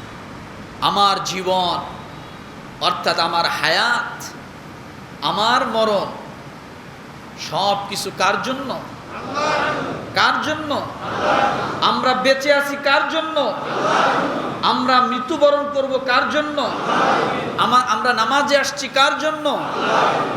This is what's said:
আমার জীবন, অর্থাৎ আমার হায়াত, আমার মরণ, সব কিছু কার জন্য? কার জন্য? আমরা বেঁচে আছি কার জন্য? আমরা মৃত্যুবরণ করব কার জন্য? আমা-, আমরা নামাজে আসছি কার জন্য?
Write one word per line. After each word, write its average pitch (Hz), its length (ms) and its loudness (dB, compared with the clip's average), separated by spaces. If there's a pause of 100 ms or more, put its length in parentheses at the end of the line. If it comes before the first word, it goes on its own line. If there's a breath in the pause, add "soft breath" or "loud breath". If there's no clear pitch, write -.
(800)
আমার 190 420 2
জীবন, 180 560 0 (1000)
অর্থাৎ 170 380 0
আমার 170 260 2
হায়াত, 196 760 0 (1000)
আমার 220 460 2
মরণ, 214 380 2 (1500)
সব 196 260 2 (120)
কিছু 190 280 -4
কার 196 240 2
জন্য? 262 380 -4 (1400)
কার 220 260 4
জন্য? 302 440 -2 (960)
আমরা 247 320 2
বেঁচে 269 400 2
আছি 285 300 0
কার 285 260 4
জন্য? 302 440 0 (1080)
আমরা 254 400 4
মৃত্যুবরণ 285 720 4
করব 262 340 0
কার 247 220 4
জন্য? 294 420 0 (840)
আমা-, 233 300 4
আমরা 240 260 2
নামাজে 269 440 4
আসছি 262 300 -2
কার 277 320 4
জন্য? 294 440 0 (720)